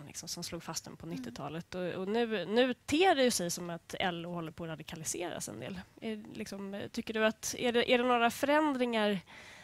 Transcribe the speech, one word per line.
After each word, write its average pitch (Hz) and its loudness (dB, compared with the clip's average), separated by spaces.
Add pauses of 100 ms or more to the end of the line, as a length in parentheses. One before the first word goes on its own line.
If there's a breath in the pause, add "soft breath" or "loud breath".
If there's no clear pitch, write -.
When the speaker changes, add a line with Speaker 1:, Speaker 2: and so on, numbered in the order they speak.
Speaker 1:
liksom, - -12
som 170 -6
slog 165 -8
fast - -8
den - -14
på - -14
Speaker 2:
Mm. 165 -8
Speaker 1:
nittiotalet. 160 -8
Och, 180 -4
och 185 -4
nu, 220 0
nu 240 4
ter 339 4
det 269 4
ju 240 6
sig 175 0
som 175 -6
att - -10
L 170 -2
O 175 -6
håller 165 -6
på 170 -10
att 165 -8
radikaliseras 156 -6
en 107 -10
del. 180 -8 (220)
Är, 220 -6 (100)
liksom, 196 -8 (100)
tycker 233 -6
du 220 2
att, - 0
är 240 2
det, 233 4
är 247 8
det 240 4
några 240 6
förändringar 247 4 (440 loud breath)